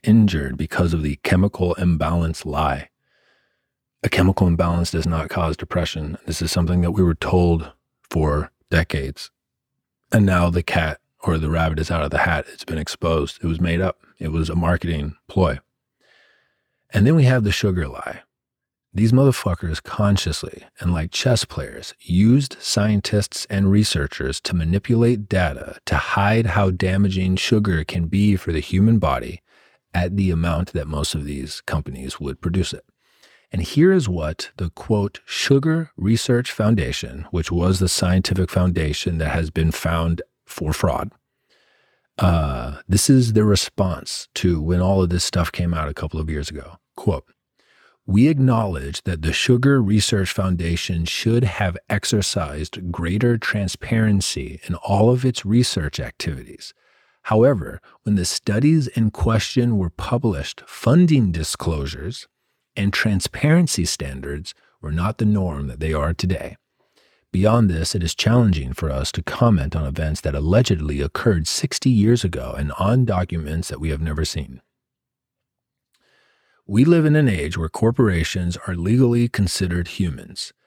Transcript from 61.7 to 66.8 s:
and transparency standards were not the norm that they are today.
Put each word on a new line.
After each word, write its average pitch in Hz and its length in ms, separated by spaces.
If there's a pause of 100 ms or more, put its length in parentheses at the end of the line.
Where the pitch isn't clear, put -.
and 104 180
transparency 139 920
standards 69 680 (280)
were 76 100
not 87 260
the 113 80
norm 90 420
that 64 120
they 78 140
are 78 200
today. - 440 (720)